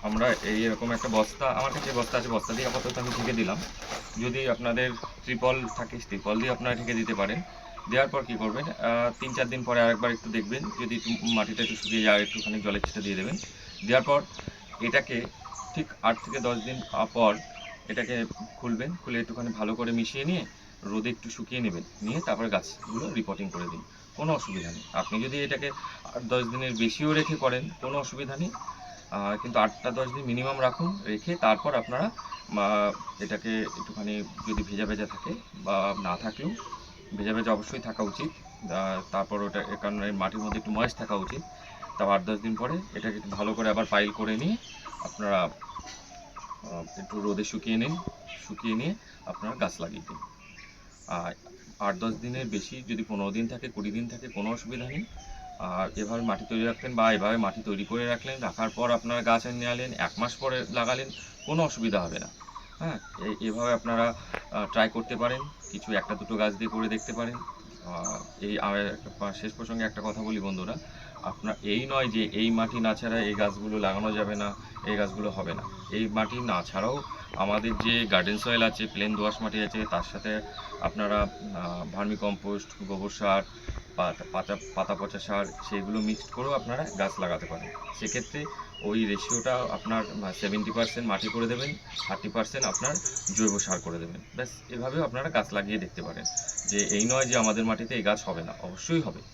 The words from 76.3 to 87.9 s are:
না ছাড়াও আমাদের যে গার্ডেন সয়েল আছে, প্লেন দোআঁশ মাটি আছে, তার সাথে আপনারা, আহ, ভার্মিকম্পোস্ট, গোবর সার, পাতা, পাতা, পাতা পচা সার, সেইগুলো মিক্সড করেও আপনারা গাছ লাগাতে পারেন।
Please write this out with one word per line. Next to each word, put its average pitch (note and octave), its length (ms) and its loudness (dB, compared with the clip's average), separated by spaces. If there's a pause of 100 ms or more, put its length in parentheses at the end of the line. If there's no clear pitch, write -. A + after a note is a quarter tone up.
না G2+ 240 2
ছাড়াও A2+ 400 0 (320)
আমাদের G#2+ 420 2
যে A#2 280 4
গার্ডেন G2 320 4
সয়েল A#2 260 4
আছে, A2 240 2
প্লেন G#2 280 0
দোআঁশ G#2+ 260 2
মাটি G#2+ 200 0
আছে, G#2+ 300 0
তার F2+ 120 2
সাথে G#2+ 380 -2 (400)
আপনারা, G#2 400 2
আহ, F2+ 720 -2
ভার্মিকম্পোস্ট, G2+ 920 -2
গোবর G2 260 -2
সার, G3 320 4 (540)
পাতা, F2+ 360 0
পাতা, F#2 240 -2 (200)
পাতা F#2+ 200 0
পচা G2 240 -6
সার, G2+ 260 0 (240)
সেইগুলো G#2 320 0
মিক্সড G#2+ 300 0
করেও C3 200 -2
আপনারা B2+ 340 0 (120)
গাছ - 220 0
লাগাতে F3 260 0
পারেন। E2 240 -8 (300)